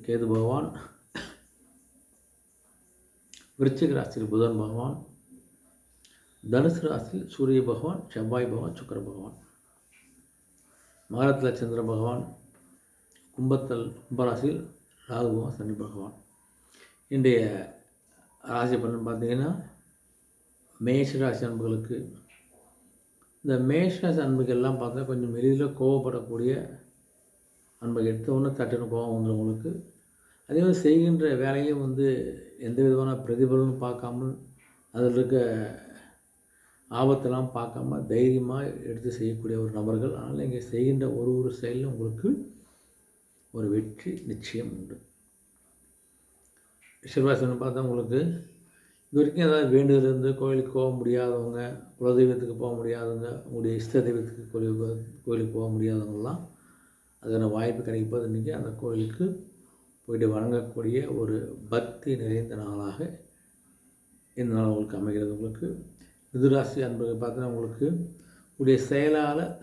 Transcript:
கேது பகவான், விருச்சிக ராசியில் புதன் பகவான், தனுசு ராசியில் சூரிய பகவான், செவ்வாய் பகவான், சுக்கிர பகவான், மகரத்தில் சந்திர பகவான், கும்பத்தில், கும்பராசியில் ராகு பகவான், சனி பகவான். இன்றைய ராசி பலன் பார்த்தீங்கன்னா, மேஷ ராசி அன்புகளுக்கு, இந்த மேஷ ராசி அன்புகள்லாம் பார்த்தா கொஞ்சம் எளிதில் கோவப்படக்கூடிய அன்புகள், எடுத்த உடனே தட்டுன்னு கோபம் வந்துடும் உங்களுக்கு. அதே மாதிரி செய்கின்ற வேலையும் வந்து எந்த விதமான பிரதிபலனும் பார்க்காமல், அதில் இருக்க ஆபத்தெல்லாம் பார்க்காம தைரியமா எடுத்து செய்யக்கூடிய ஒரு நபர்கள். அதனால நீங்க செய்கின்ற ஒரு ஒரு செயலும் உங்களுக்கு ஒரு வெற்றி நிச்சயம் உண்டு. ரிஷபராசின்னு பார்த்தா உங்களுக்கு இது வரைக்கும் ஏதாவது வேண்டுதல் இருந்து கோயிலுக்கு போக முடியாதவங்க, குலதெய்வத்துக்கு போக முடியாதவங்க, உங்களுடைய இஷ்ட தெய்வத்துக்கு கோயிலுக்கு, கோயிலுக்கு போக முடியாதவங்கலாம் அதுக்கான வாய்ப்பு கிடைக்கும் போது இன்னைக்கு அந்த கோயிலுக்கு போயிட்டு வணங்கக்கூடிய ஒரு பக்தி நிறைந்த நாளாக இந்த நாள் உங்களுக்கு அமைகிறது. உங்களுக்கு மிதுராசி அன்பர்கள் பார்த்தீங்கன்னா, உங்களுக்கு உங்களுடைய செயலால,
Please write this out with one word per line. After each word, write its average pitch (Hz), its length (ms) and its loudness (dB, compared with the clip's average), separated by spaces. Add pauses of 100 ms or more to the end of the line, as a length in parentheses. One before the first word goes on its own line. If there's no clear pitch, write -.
கேது 117 260 0
பகவான், 120 360 0 (3000)
விருச்சிக 135 400 4
ராசியில் 110 360 -4
புதன் 113 280 2
பகவான், 117 340 -4 (1500)
தனுசு 143 480 4
ராசியில் - 420 -6
சூரிய 131 280 4
பகவான், 120 380 -2 (140)
செவ்வாய் 117 380 -2
பகவான், 113 260 -6
சுக்கிர 107 220 -10 (100)
பகவான், 98 260 -14 (1700)
மகரத்தில் 131 500 2
சந்திர 117 220 -2 (100)
பகவான், 117 320 -2 (1120)
கும்பத்தில், 127 500 0 (200)
கும்பராசியில் 127 560 0 (460)
ராகு 120 220 -2
பகவான், 110 260 -2
சனி 104 220 -6
பகவான். 98 360 -12 (1000)
இன்றைய 127 260 6 (1040)
ராசி 120 380 0
பலன் 117 240 -2
பார்த்தீங்கன்னா, 120 420 -2 (1300)
மேஷ 135 380 2
ராசி 123 280 0
அன்புகளுக்கு, 113 500 -4 (1500)
இந்த 139 100 2 (160)
மேஷ 175 320 2
ராசி 160 240 2
அன்புகள்லாம் 127 560 2
பார்த்தா 123 280 -4
கொஞ்சம் 120 300 -4
எளிதில் 135 400 4
கோவப்படக்கூடிய 123 720 0 (1300)
அன்புகள், 117 300 0
எடுத்த 113 240 -2
உடனே 135 240 2
தட்டுன்னு 120 340 -2
கோபம் 117 220 -2
வந்துடும் 110 240 2
உங்களுக்கு. 110 320 -2 (760)
அதே 147 120 2
மாதிரி 180 260 6
செய்கின்ற 165 480 6 (100)
வேலையும் 143 420 0
வந்து 131 220 2 (600)
எந்த 120 180 -2
விதமான 131 260 4 (140)
பிரதிபலனும் 131 580 2
பார்க்காமல், 123 500 -4 (600)
அதில் 120 240 4
இருக்க 127 180 4 (1500)
ஆபத்தெல்லாம் 127 680 2
பார்க்காம 127 420 -4 (140)
தைரியமா 127 440 4 (320)
எடுத்து 117 220 -6
செய்யக்கூடிய 113 480 -4
ஒரு 107 180 -2
நபர்கள். 110 380 0
அதனால 139 300 -6
நீங்க 123 260 -4
செய்கின்ற 131 340 2 (140)
ஒரு 120 160 0
ஒரு 127 160 0 (100)
செயலும் 127 320 -4
உங்களுக்கு 113 360 -2 (1200)
ஒரு 110 180 -2
வெற்றி 110 400 -2 (160)
நிச்சயம் 113 480 -8
உண்டு. - 180 -12 (2000)
ரிஷபராசின்னு 127 560 2
பார்த்தா 131 240 -2
உங்களுக்கு 120 360 0 (920)
இது 143 60 2
வரைக்கும் 151 280 4
ஏதாவது 151 280 6
வேண்டுதல் 139 340 8
இருந்து 131 220 2 (100)
கோயிலுக்கு 135 320 0
போக 131 240 2
முடியாதவங்க, 120 640 0 (380)
குலதெய்வத்துக்கு 123 640 4
போக 120 160 -2
முடியாதவங்க, 117 500 -4 (160)
உங்களுடைய 113 360 -2
இஷ்ட 123 260 2
தெய்வத்துக்கு 117 460 -4
கோயிலுக்கு, 113 360 -2 (360)
கோயிலுக்கு 113 340 -2
போக 113 180 -2
முடியாதவங்கலாம் 110 640 -2 (800)
அதுக்கான 110 340 2
வாய்ப்பு 117 320 0
கிடைக்கும் 110 260 -2
போது 117 160 -2
இன்னைக்கு 110 280 -2
அந்த 113 140 -6 (100)
கோயிலுக்கு 113 420 -2 (800)
போயிட்டு 113 300 2
வணங்கக்கூடிய 117 640 -2 (200)
ஒரு 107 200 0 (360)
பக்தி 123 480 -2
நிறைந்த 113 400 -2
நாளாக 104 360 -6 (1400)
இந்த 120 180 0
நாள் 110 180 4
உங்களுக்கு 104 300 -2
அமைகிறது. 104 340 -2
உங்களுக்கு 110 320 -6 (640)
மிதுராசி 135 540 4
அன்பர்கள் 117 320 -4
பார்த்தீங்கன்னா, 120 320 -4
உங்களுக்கு 117 360 -2 (640)
உங்களுடைய 131 260 4 (100)
செயலால, 151 500 2 (220)